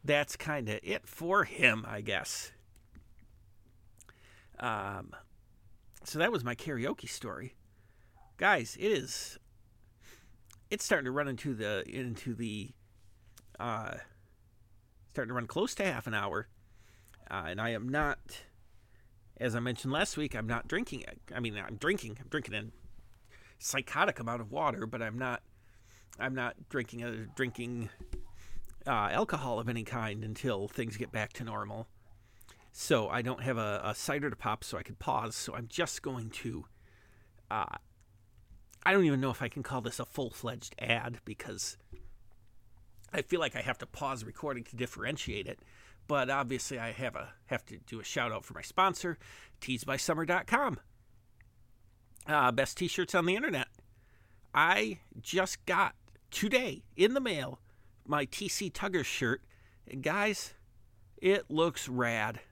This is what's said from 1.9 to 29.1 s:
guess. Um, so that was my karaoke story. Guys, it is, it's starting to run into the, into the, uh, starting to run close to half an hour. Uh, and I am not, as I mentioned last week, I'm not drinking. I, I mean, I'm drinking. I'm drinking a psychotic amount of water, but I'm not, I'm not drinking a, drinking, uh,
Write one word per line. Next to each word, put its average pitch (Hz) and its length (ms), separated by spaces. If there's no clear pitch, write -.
guess. 98 500
Um, 101 540
so - 140
that 185 140
was 156 120
my 120 120
karaoke 131 520
story. - 460
Guys, 170 420
it 214 120
is, - 460
it's 208 120
starting 156 220
to 127 60
run 143 160
into 131 260
the, 104 340
into 123 460
the, 107 380
uh, 110 360
starting 120 180
to 123 60
run 120 120
close 196 280
to 202 80
half 131 240
an 113 80
hour. 101 320
Uh, 90 180
and 95 140
I 113 80
am 117 200
not, 143 300
as 120 180
I 120 40
mentioned 123 320
last 170 240
week, 147 200
I'm 110 120
not 117 200
drinking. 170 400
I, - 280
I 123 40
mean, 110 180
I'm 101 180
drinking. 131 460
I'm - 80
drinking 143 240
a 104 120
psychotic - 600
amount 117 220
of 107 100
water, 151 340
but 117 160
I'm 110 160
not, 123 240
I'm 131 160
not 123 200
drinking 120 340
a, 110 220
drinking, 120 540
uh, 110 260